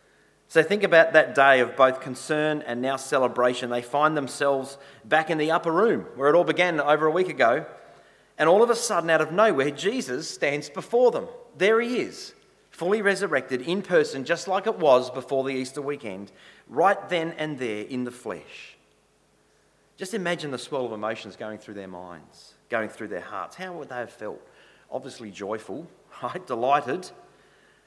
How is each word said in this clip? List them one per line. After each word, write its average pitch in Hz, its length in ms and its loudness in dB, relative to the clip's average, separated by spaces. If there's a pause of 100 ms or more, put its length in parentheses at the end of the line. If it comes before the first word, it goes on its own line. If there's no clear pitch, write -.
(480)
So 160 140 4
think 196 200 0
about 165 300 6
that 135 220 4
day 135 260 6
of 123 160 0
both 131 240 4
concern 151 680 -4
and 120 140 -6
now 135 160 -2
celebration. 123 720 0
They 120 140 -4
find 151 340 0
themselves 139 600 -2 (260)
back 156 240 2
in 165 80 0
the 151 140 0
upper 165 200 0
room 165 360 2 (100)
where 135 140 4
it 147 40 6
all 175 100 6
began 165 360 2
over 151 240 4
a 156 60 4
week 180 180 0
ago. 135 380 2 (720)
And 156 100 4
all 196 140 8
of 233 80 4
a 233 40 4
sudden, 170 360 -2
out 160 100 4
of 151 100 0
nowhere, 165 400 2
Jesus 151 600 -4
stands 147 400 -4
before 240 400 2
them. 127 180 -6 (300)
There 220 240 4
he 240 160 -4
is, - 340 -8 (380)
fully 202 320 -2
resurrected 165 580 0
in 170 220 -4
person, 151 420 2
just 160 240 -2
like 190 180 0
it 214 120 -2
was 127 320 6
before 131 340 -4
the 135 60 -4
Easter 131 320 -6
weekend, 110 500 -10 (340)
right 185 440 0
then 165 260 -2
and 151 220 -6
there 107 260 -6
in 127 200 -6
the 123 60 -8
flesh. - 680 -14 (1200)
Just 196 160 -10
imagine 175 360 -4
the 131 60 -6
swirl 127 300 -6
of 113 60 -6
emotions 110 440 -8
going 107 220 -10
through 107 160 -16
their 98 120 -12
minds, 90 680 -18 (160)
going 110 180 -2
through 107 200 -12
their 92 120 -6
hearts. 90 360 -10
How 185 180 -12
would 151 160 -14
they 127 60 -10
have 117 160 -10
felt? - 280 -12 (500)
Obviously 127 400 -12
joyful, 104 560 -10 (180)
<laughs> - 180 -20
right? 123 240 -8
Delighted, 135 640 -2 (760)